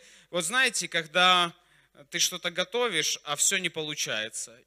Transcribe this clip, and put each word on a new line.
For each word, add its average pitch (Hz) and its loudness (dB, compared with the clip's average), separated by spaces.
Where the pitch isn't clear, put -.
Вот 170 -2
знаете, 220 0
когда 175 2
ты - -6
что-то 175 -2
готовишь, 180 0
а 147 -4
всё 190 2
не 180 -2
получается. 123 -6